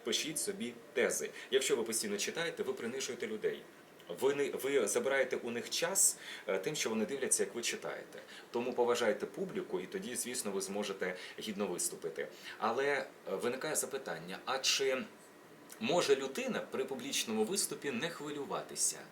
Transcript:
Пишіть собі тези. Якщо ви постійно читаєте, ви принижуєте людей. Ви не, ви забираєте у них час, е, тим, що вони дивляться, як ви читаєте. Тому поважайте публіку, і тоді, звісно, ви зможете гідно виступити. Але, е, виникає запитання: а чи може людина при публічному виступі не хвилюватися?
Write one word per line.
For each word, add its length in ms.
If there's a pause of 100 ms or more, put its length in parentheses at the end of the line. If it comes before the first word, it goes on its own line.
Пишіть 360
собі 340 (200)
тези. 360 (220)
Якщо 240
ви 80
постійно 340
читаєте, 460
ви 100
принижуєте 540
людей. 340 (600)
Ви 140
не, 140
ви 380
забираєте 480
у 160
них 180
час, 480 (300)
е, 100
тим, 180
що 140
вони 160
дивляться, 380
як 120
ви 60
читаєте. 600 (300)
Тому 220
поважайте 520
публіку, 540
і 60
тоді, 300
звісно, 360
ви 100
зможете 540 (240)
гідно 280
виступити. 600 (300)
Але, 280
е, 200 (300)
виникає 400
запитання: 680
а 140
чи 440 (760)
може 360
людина 460 (100)
при 140
публічному 580
виступі 480
не 180
хвилюватися? 880 (140)